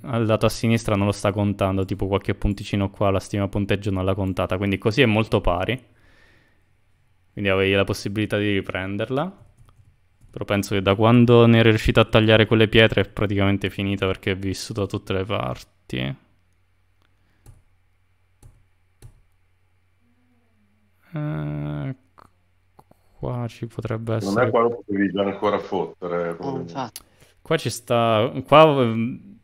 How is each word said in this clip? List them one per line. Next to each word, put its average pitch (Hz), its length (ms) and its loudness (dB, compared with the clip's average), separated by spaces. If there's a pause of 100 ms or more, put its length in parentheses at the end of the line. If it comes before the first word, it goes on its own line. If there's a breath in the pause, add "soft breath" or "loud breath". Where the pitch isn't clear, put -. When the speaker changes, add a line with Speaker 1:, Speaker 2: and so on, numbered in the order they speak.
Speaker 1:
al 117 240 -4
lato 107 180 0
a 110 60 2
sinistra 113 460 -2
non 101 100 0
lo 104 60 0
sta 101 200 -4
contando, 98 540 -2
tipo 98 220 -6
qualche 98 260 -2
punticino 101 560 -4
qua, 101 200 -2
la 98 100 -2
stima 101 280 -4
punteggio 101 420 -4
non 92 140 -2
l'ha 95 100 0
contata, 92 440 -4
quindi 98 180 0
così 107 240 -2
è 127 60 6
molto 110 340 0
pari. 92 540 -4 (1400 soft breath)
Quindi 101 180 -2
avevi 95 240 2
la 98 100 2
possibilità 104 540 -4
di 104 120 0
riprenderla. 101 960 -6 (840)
Però - 140 -12
penso 101 300 -2
che 98 80 0
da 98 120 4
quando 117 520 8
ne 117 120 6
ero 113 100 6
riuscito 110 320 4
a 113 40 6
tagliare 110 420 4
quelle 110 200 4
pietre 110 360 4
è - 60 -4
praticamente 98 600 -2
finita, 98 360 -2
perché 95 260 -4
è 95 40 -2
vissuto 98 440 -6
da 98 60 -2
tutte - 260 -8
le 95 120 -2
parti. 117 920 -8 (4000)
Eh, 147 840 -6 (1300)
qua 123 220 -6
ci - 180 -12
potrebbe 113 520 -6
Speaker 2:
Secondo 101 220 -2
me 123 60 2
Speaker 1:
essere 113 40 -2
Speaker 2:
qua 117 100 0
lo 120 140 2
potevi 98 360 -2
già 98 120 -2
ancora 101 360 -2
fottere, 87 800 -6
Speaker 3:
Eh, - 0 -
Speaker 2:
come 131 220 -8
Speaker 3:
infatti. 127 400 -10 (420 soft breath)
Speaker 1:
Qua 160 140 -2
ci 135 140 -6
sta, 117 600 0 (140)
qua, 156 200 8 (180)
mm, 113 320 -2 (260)